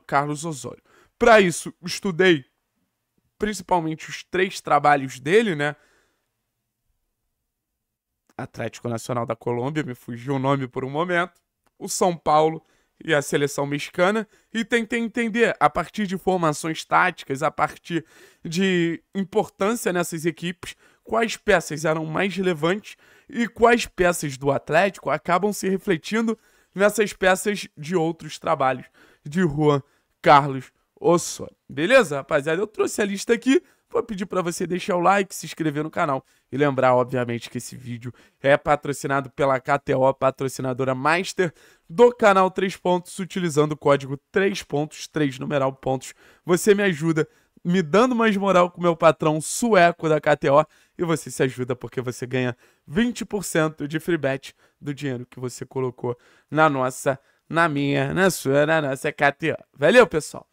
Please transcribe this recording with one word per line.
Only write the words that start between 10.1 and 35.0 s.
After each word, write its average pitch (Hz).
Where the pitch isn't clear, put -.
o 135
nome 135
por 127
um 127
momento, 175
o 202
São 185
Paulo 156
e 160
a 143
seleção 143
mexicana, 180
e 220
tentei 233
entender, 226
a 147
partir 185
de 185
formações 165
táticas, 160
a 151
partir 156
de 170
importância 196
nessas 170
equipes, 170
quais 220
peças 160
eram 160
mais 170
relevantes 180
e 233
quais 233
peças 170
do 139
Atlético 151
acabam 180
se 190
refletindo 208
nessas 202
peças 190
de 151
outros 160
trabalhos 135
de 151
Juan 147
Carlos 139
Osório. -
Beleza, 160
rapaziada? 156
Eu 214
trouxe 339
a 208
lista 202
aqui. 254
Vou -
pedir 208
pra 185
você 175
deixar 180
o 180
like, 196